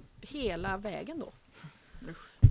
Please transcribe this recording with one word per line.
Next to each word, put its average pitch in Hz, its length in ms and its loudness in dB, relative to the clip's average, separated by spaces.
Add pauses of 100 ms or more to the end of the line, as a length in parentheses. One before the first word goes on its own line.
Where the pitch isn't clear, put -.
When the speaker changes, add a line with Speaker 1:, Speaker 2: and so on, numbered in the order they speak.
(200)
Speaker 1:
hela 196 560 -6
vägen 202 420 -10
då. - 140 -12 (760)
Speaker 2:
Usch. - 200 -16 (220)